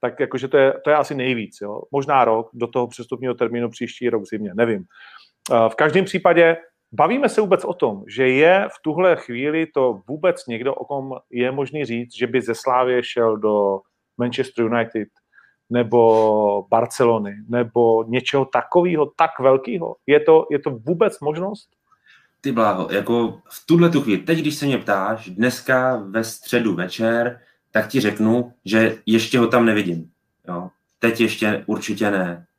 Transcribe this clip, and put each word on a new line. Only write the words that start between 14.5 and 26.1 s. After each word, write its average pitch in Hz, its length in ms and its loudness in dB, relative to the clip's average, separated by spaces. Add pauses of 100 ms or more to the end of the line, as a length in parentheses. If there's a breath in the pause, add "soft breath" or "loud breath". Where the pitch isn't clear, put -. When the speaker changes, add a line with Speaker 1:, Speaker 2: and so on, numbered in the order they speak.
Speaker 1:
United 113 440 -2 (640 soft breath)
nebo 110 1000 2
Barcelony 113 640 0 (140)
nebo 117 600 0
něčeho 127 360 -2
takového 156 600 0 (100)
tak 165 140 2 (100)
velkého? 135 560 0 (100)
Je 147 140 6
to, 160 300 6
je 147 80 0
to 143 120 -4
vůbec 151 500 -2
možnost? 170 480 -8 (720 soft breath)
Speaker 2:
Ty 139 120 -4
bláho, 107 380 0
jako 117 480 -2 (120)
v - 160 -20
tuhle 170 240 6
tu 151 100 2
chvíli, 98 220 0
teď 123 160 0
když 147 160 -4
se - 120 -6
mě 131 120 0
ptáš, 101 520 -4
dneska 123 760 -2
ve 110 180 -4